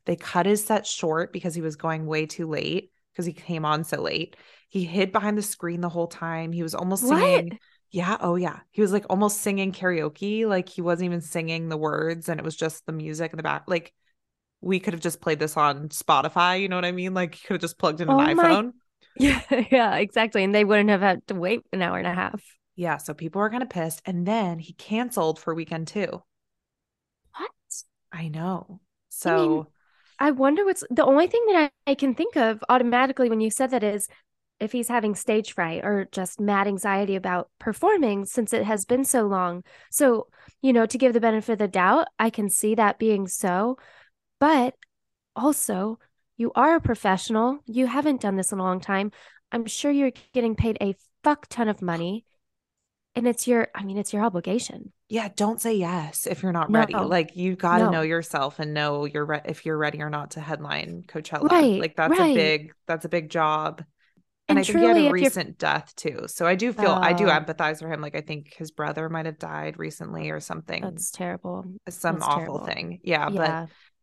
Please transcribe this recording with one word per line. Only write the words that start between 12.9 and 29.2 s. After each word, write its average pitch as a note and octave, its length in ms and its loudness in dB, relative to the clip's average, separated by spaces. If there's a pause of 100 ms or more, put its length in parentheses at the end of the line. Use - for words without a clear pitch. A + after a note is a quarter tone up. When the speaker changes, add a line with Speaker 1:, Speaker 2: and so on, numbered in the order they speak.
Speaker 1:
music D#3+ 420 -6
in E3 40 -10
the D#3 60 -6
back. C#3+ 240 -2
Like, E3 260 -4 (680)
we F#3 180 0
could F#3 140 -4
have E3 100 -8
just F3 180 -4
played D#3 180 -2
this D3+ 180 -4
on D3 320 0
Spotify. E3 720 2
You G3 80 -2
know F3+ 80 -2
what F3 80 -2
I F3+ 60 -2
mean? F3+ 220 -4
Like, F3+ 220 -2
he - 120 -20
could G3 80 -2
have E3 60 -6
just E3 160 -6
plugged D#3+ 240 0
in G#3+ 80 0
an C4+ 80 6
Speaker 2:
Oh D4 140 6
my E4+ 260 6
Speaker 1:
iPhone. B3 200 -2
Speaker 2:
<laughs> - 380 -20
Yeah, C4+ 280 4 (280)
yeah, A#3 260 6
exactly. G#3 460 2
And G3 120 2
they G#3 100 6
wouldn't G#3 240 6
have G3 120 4
had F#3+ 260 2
to G3 80 -6
wait F3 260 -2 (100)
an F#3 120 -2
hour E3+ 160 -2
and - 80 -4
a F3+ 80 -2
half. F#3+ 280 -6 (320)
Speaker 1:
Yeah. E3 220 -4
So D3 160 -10
people E3 280 -8
were G#3+ 80 2
kinda B3 180 -4
pissed. E3 380 -6
And F3 200 -4
then F#3+ 340 -2
he E3 140 -16
canceled G#3 640 -4
for E3 140 -6
weekend D#3+ 340 -8
two. - 360 -6 (1120)
Speaker 2:
What? F4 160 -10 (600)
Speaker 1:
I E3 160 -8
know. F3 520 -8 (460)